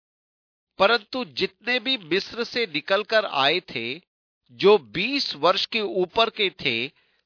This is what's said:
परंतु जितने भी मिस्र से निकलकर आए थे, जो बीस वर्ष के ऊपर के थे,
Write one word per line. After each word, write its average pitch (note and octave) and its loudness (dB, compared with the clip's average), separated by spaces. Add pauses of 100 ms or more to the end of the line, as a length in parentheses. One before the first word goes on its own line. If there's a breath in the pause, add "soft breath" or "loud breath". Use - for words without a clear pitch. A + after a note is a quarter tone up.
(800)
परंतु A3+ 0
जितने F#3+ -4
भी B3 -4
मिस्र G3 -4
से A#3 -4
निकलकर G3+ 0
आए D3+ 2
थे, B2+ -10 (520)
जो F#3 6
बीस F3 -4
वर्ष E3+ 0
के A3+ -4
ऊपर G3 0
के G3 -2
थे, B2 -4 (340)